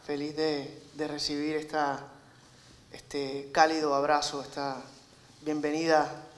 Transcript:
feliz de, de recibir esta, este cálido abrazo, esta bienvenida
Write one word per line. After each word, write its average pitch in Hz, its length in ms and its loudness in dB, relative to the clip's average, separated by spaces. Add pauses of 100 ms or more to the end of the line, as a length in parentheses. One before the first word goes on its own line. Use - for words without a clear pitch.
feliz 147 320 -6
de, 151 460 -2 (140)
de 151 120 -4
recibir 147 500 -4
esta, 147 500 -2 (840)
este 139 600 -6
cálido 156 420 6
abrazo, 143 480 2
esta 135 400 -6 (640)
bienvenida 151 680 2 (280)